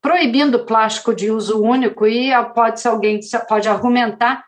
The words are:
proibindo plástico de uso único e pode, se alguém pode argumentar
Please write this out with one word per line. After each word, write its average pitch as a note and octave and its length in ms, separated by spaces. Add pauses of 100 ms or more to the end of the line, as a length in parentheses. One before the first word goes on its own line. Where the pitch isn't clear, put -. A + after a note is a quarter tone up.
proibindo C#4+ 640
plástico A3 500
de G3+ 160
uso G#3+ 300
único A3+ 440
e B3 260 (220)
pode, A3+ 280
se B3 60
alguém G#3+ 340 (260)
pode G#3+ 220
argumentar A#3+ 800